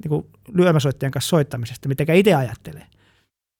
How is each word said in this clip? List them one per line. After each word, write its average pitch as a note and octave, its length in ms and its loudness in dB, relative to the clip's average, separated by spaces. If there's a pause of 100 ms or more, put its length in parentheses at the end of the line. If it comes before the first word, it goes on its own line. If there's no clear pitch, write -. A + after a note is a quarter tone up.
niinku D3+ 260 -6 (240)
lyömäsoittajan D3+ 580 2
kanssa - 180 -6
soittamisesta, C3 600 -2
mitenkä D#3+ 240 -2
ite G3 200 6
ajattelee, G#2+ 540 -6 (720)